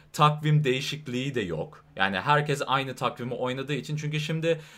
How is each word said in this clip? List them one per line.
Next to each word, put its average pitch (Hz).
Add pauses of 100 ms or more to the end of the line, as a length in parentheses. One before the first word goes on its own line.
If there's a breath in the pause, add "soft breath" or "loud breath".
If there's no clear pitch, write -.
(120)
takvim 151
değişikliği 127
de 120
yok. 85 (120)
Yani 95
herkes 147
aynı 131
takvimi 123
oynadığı 131
için. 139
Çünkü 151
şimdi, 160 (180 loud breath)